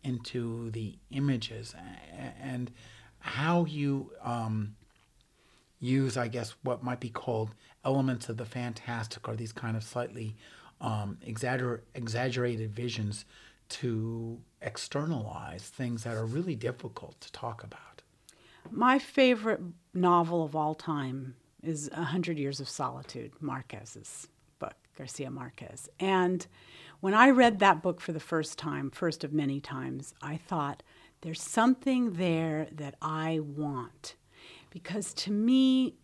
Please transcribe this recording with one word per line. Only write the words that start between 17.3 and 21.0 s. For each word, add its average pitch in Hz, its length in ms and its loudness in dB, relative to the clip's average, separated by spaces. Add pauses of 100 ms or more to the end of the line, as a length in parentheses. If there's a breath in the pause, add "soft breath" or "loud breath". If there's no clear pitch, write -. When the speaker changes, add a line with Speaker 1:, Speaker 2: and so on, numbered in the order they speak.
Speaker 1:
talk 117 320 -8
about. - 380 -18 (680 loud breath)
Speaker 2:
My 240 280 6
favorite 233 600 4 (320)
novel 175 500 6
of 147 120 -4
all 156 200 2
time 135 600 -4 (280)